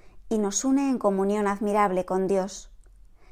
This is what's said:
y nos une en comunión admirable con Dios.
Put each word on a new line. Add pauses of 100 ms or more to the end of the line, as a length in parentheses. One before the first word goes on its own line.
(280)
y
nos
une
en
comunión
admirable
con
Dios. (600)